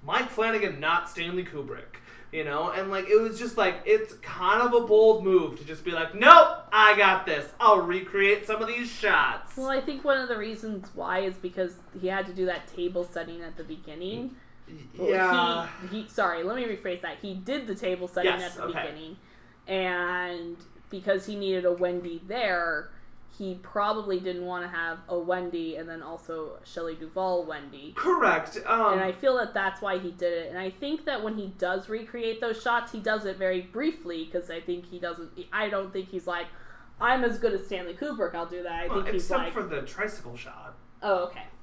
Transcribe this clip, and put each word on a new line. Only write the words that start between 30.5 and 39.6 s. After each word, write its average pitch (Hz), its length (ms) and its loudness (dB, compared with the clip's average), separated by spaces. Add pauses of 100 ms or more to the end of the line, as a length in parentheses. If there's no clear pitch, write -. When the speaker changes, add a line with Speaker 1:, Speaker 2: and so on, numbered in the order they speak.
Speaker 2:
I 190 120 -4
think 285 360 -6
that 254 160 -2
when 214 140 -4
he 202 120 -8 (100)
does 185 320 -2
recreate 226 500 -6
those 220 220 -4
shots, 233 320 0
he 220 80 -8
does 214 240 -2
it 190 120 -4
very 185 240 0
briefly, 185 720 -6
'cause 175 180 -4
I 165 120 -8
think 175 240 -6
he 180 140 -14
doesn't, 170 320 -8 (200)
I 214 160 -2
don't 196 240 -4
think 190 180 -8
he's 180 180 -8
like, 175 200 -6 (540)
"I'm 247 240 2
as 233 120 0
good 226 160 2
as 196 120 -4
Stanley 180 280 -8
Kubrick, 220 420 -4
I'll 170 100 -4
do 175 180 -10
that." 175 80 -8 (120)
I 175 40 -2
Speaker 1:
well, 196 140 0
Speaker 2:
think 202 120 0
he's 190 100 2
Speaker 1:
except - 200 0
Speaker 2:
like - 100 -4
Speaker 1:
for 220 100 -4